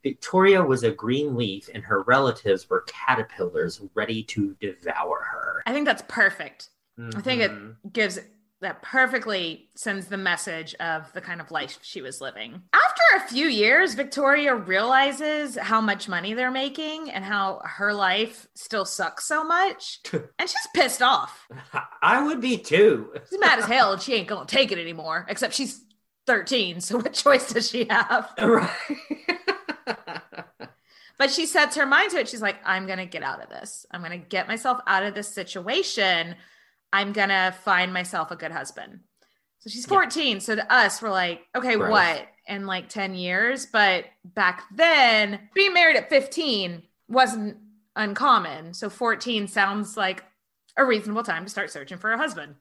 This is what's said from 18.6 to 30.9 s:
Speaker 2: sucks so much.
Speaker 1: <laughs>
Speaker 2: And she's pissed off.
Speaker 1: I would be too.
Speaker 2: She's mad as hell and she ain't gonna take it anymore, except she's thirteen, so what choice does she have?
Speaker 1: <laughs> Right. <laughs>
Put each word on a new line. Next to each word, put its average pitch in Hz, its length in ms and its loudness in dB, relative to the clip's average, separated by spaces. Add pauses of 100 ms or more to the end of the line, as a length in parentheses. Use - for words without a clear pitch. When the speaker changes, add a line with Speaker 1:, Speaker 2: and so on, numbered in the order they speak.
Speaker 2:
sucks - 440 -6
so 311 160 0
much. 349 640 -2
Speaker 1:
<laughs> - 340 -6
Speaker 2:
And 359 100 -2
she's - 240 -8
pissed - 300 2
off. 208 440 0 (540)
Speaker 1:
I 233 220 6
would 294 180 0
be 240 160 0
too. 185 560 4 (160)
Speaker 2:
She's 381 100 -6
mad 320 200 6
as 208 60 0
hell 226 280 4
and 185 80 -6
she 262 140 -2
ain't 190 120 -2
gonna 202 200 -8
take 247 240 2
it 180 80 -2
anymore, 165 500 -6
except 226 240 -2
she's - 260 -6 (460)
thirteen, 190 560 0
so 233 160 -4
what 247 160 -2
choice 277 400 4
does 233 160 -2
she 240 220 0
have? 226 440 0
Speaker 1:
<laughs> - 60 -4
Right. 220 300 4 (1120)
<laughs> 208 360 -10 (1000)